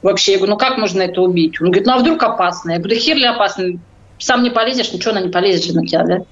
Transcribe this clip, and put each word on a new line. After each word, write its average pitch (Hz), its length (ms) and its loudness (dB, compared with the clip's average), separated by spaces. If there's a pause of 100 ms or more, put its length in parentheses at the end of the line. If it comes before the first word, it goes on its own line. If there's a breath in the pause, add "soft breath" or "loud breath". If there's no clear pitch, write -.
Вообще, 196 320 2
я 196 60 2
говорю, 196 140 2
"Ну, 202 40 -2
как 262 200 0
можно 190 240 -2
это 180 200 -2
убить?" 175 400 0
Он 165 60 2
говорит, 190 200 2
"Ну, 254 60 4
а 254 60 2
вдруг 320 220 2
опасно?" 180 500 -2
Я 170 80 -2
говорю, 196 160 -2
"Да 226 60 -2
хер 311 140 0
ли 269 100 0
опасно? 208 400 0 (540)
Сам 247 240 2
не 247 60 2
полезешь, 240 420 -2
ничего 196 200 -4
она 202 100 -2
не 180 80 -2
полезет 180 340 2
же 175 100 -4
на 165 140 0
тебя, 165 160 0
да?" 175 140 0 (140)